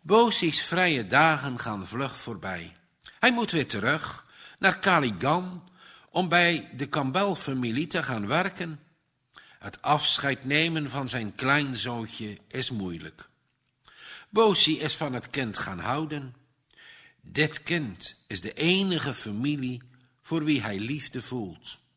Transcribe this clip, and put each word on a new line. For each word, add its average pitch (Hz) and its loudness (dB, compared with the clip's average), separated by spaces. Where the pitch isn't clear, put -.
Bosi's 202 4
vrije 165 2
dagen 139 4
gaan 104 -6
vlug 127 -6
voorbij. 90 -8
Hij 254 4
moet 233 -2
weer 147 0
terug 120 -2
naar 185 4
Caligan 165 2
om 175 0
bij 170 4
de 139 -4
Campbell-familie 139 0
te 175 -2
gaan 110 -4
werken. 165 -2
Het - -14
afscheid 139 2
nemen 151 2
van 131 -4
zijn 113 -4
kleinzoontje 120 -2
is 131 -4
moeilijk. 87 -8
Bosi 202 4
is 151 -2
van 147 -4
het 120 -8
kind 123 -4
gaan 95 -6
houden. 135 -6
Dit 151 -2
kind - -4
is 107 -4
de - -8
enige 175 0
familie 127 -4
voor 160 -4
wie 147 2
hij 101 -4
liefde 123 -6
voelt. 104 -10